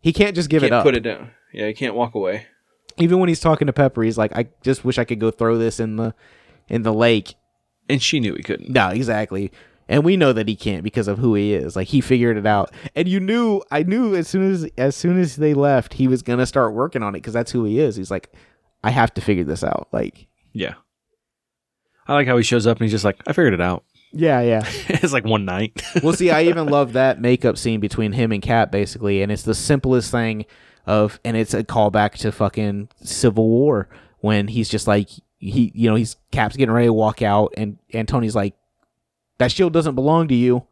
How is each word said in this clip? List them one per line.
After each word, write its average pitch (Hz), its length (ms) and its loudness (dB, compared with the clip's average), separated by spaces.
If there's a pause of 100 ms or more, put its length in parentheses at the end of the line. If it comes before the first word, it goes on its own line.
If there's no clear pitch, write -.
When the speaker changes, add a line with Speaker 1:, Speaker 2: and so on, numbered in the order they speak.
Speaker 1:
he 165 120 0
can't 202 220 2
just 165 160 -2
give 156 120 4
Speaker 2:
Can't 131 100 2
Speaker 1:
it 120 40 4
up. 120 80 2
Speaker 2:
put 127 120 4
it 113 80 -2
down. 113 260 -8 (220)
Yeah, 107 160 -8
he 107 60 -6
can't 117 200 -8
walk 117 220 -4
away. 101 300 -4 (520)
Speaker 1:
Even 170 220 4
when 180 80 2
he's 165 120 0
talking 156 260 2
to 135 60 -2
Pepper, 131 300 2
he's 110 160 0
like, 107 180 0
"I 117 100 -2 (160)
just 131 220 -2
wish 127 140 0
I 120 60 0
could 113 160 -6
go 113 100 2
throw 113 280 0
this 113 200 -2
in 110 180 -4
the, 113 180 -4 (540)
in 117 140 -4
the 110 120 0
lake." 113 400 2 (540)
Speaker 2:
And 139 140 0
she - 180 0
knew 104 140 -2
he - 80 -10
couldn't. - 280 -8
Speaker 1:
No, 113 180 2
exactly. 107 640 -4 (360)
And 139 160 2
we 185 120 2
know 147 160 4
that 107 160 0
he 107 80 -2
can't 92 260 -6
because 107 240 -4
of 101 120 -2
who 120 180 2
he 104 180 0
is. 80 220 -4
Like, 95 120 -4
he 139 120 2
figured 120 360 2
it 101 100 -6
out. 104 260 2 (240)
And 175 100 0
you 190 140 -2
knew, 214 500 0
I 151 140 0
knew 208 320 0
as 170 100 -2
soon 190 260 0
as, 165 240 -4
as 139 200 0
soon 175 240 0
as 151 160 -2
they 151 180 2
left, 139 400 2
he 131 140 2
was 127 140 2
gonna 123 240 0
start 117 280 0
working 127 300 -4
on 101 100 -4
it 85 60 -10
'cause 113 140 -12
that's 117 180 -4
who 120 120 0
he 107 140 0
is. 139 180 0
He's 92 140 -10
like, 95 220 -8 (500)
"I 110 80 0
have 117 240 2
to - 60 -6
figure 90 240 0
this 78 180 -6
out." - 300 -4
Like, 55 340 -6 (260)
Speaker 2:
Yeah. 110 220 -8 (1300)
I 139 60 0
like 143 120 2
how 127 100 4
he 120 60 4
shows 113 240 2
up 117 120 2
and 117 60 0
he's 110 80 2
just 104 120 -2
like, 101 120 2 (120)
"I - 40 -2
figured 139 220 4
it 85 60 -2
out." 87 240 -2 (280)
Speaker 1:
Yeah, 151 280 2
yeah. 117 240 2 (120)
Speaker 2:
<laughs> 131 120 -12
It's 147 240 0
like 127 120 0
one 107 200 0
night. 95 360 -6 (120)
<laughs> 170 100 0
Speaker 1:
Well, 156 120 2
see, 175 160 2
I 156 140 4
even 170 220 0
love 143 280 0
that 131 260 2
makeup 123 360 2
scene 113 240 -4
between 107 320 -2
him 113 200 0
and 101 100 -4
Cap, 113 300 0
basically. 101 500 -2
And 101 80 -2
it's 104 140 -4
the 110 100 0
simplest 131 560 0
thing 113 360 -4 (400)
of, 107 380 0
and 117 120 -2
it's 110 180 0
a 107 80 -2
callback 104 520 2
to 104 180 -4
fucking 101 560 -4 (140)
Civil 110 460 2
War 120 400 2 (300)
when 104 300 0
he's 110 200 -4
just 107 200 -4
like, 104 200 2 (300)
he, 110 380 0
you 113 140 2
know, 107 60 2
he's, 117 200 -2 (160)
Cap's 110 240 -2
getting 127 180 2
ready 120 140 4
to 117 40 4
walk 110 300 0
out, 104 340 2
and, 104 220 -8 (140)
and 110 160 -4
Tony's 113 280 -2
like, 101 180 -2 (840)
"That 123 120 2
shield 180 220 0
doesn't 156 240 0
belong 156 320 2
to 131 60 2
you. 123 380 2